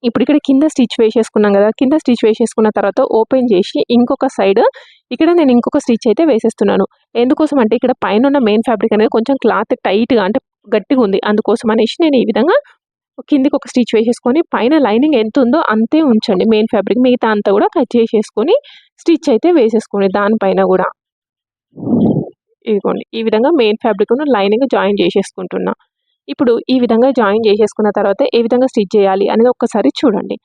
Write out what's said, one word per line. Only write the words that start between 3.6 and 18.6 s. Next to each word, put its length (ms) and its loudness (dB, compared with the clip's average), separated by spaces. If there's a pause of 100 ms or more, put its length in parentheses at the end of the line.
ఇంకొక 400 0
సైడ్ 300 0 (520)
ఇక్కడ 220 0
నేను 180 4
ఇంకొక 280 2
స్టిచ్ 280 -2
అయితే 180 2
వేసేస్తున్నాను. 600 0 (300)
ఎందుకోసం 440 0
అంటే 160 0
ఇక్కడ 260 0
పైన 260 0
ఉన్న 120 2
మెయిన్ 260 0
ఫ్యాబ్రిక్ 300 -2
అనేది 180 0
కొంచెం 280 -2
క్లాత్ 320 -2 (100)
టైట్‌గా 400 0
అంటే 180 -2 (260)
గట్టిగా 340 0
ఉంది, 240 0
అందుకోసం 460 -2
అనేసి 300 -2
నేను 160 2
ఈ 80 2
విధంగా 320 0 (680)
కిందికి 280 0
ఒక 120 -4
స్టిచ్ 280 -2
వేసేసుకొని 440 0 (120)
పైన 260 0
లైనింగ్ 420 2
ఎంత 200 -2
ఉందో 280 2
అంతే 360 0
ఉంచండి 440 0
మెయిన్ 240 2
ఫ్యాబ్రిక్, 300 0
మిగతా 280 2
అంతా 220 0
కూడా 200 2
కట్ 220 -2
చేసేసుకొని 600 0 (440)